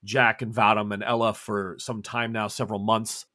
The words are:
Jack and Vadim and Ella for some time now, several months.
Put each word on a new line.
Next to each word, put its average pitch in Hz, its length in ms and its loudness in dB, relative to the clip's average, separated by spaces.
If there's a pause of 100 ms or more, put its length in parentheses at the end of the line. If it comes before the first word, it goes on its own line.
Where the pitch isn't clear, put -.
Jack 113 400 2
and 110 100 -6
Vadim 107 400 4
and 101 120 -6
Ella 117 300 2
for 98 440 -6
some 110 240 -10
time 117 300 -4
now, 110 160 -2
several 104 320 -4
months. 110 540 -2